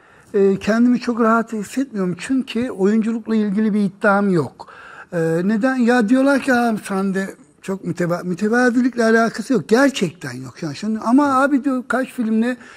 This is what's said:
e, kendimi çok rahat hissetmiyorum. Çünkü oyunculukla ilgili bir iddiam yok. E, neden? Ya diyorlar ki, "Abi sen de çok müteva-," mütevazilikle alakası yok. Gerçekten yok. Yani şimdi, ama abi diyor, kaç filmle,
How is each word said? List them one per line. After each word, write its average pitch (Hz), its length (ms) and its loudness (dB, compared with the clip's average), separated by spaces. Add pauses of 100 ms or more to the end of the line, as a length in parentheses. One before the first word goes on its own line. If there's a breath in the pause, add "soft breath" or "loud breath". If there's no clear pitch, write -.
(340 soft breath)
e, 196 260 2
kendimi 233 400 2
çok 240 220 -4
rahat 226 320 0
hissetmiyorum. 208 680 -4
Çünkü 254 520 -4
oyunculukla 220 640 0
ilgili 214 380 0
bir 208 60 0
iddiam 202 500 2
yok. 156 440 -2 (400 loud breath)
E, 165 300 0
neden? 226 320 0
Ya 240 340 2
diyorlar 269 320 2
ki, 262 120 0
"Abi 240 340 0
sen 196 260 -2
de 190 220 -6 (260)
çok 190 220 -8
müteva-," 170 400 -4
mütevazilikle 233 800 0
alakası 226 500 2
yok. 190 160 0
Gerçekten 214 600 0
yok. 131 320 -14
Yani 147 120 -6
şimdi, 220 240 -6
ama 262 420 2
abi 277 220 2
diyor, 254 240 -2
kaç 254 260 -2
filmle, 226 440 -2 (200 loud breath)